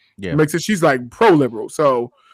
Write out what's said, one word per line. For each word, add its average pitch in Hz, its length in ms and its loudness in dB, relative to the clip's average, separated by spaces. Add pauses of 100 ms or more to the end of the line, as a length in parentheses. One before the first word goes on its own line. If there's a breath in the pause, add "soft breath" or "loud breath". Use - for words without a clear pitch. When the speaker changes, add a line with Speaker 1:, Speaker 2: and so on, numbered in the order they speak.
(180)
Speaker 1:
Yeah. - 160 -6
Speaker 2:
Makes 156 200 0
it, 165 80 -4
she's, 196 200 -4
like, 131 280 0
pro-liberal. 131 600 2
So 127 420 -2 (220 soft breath)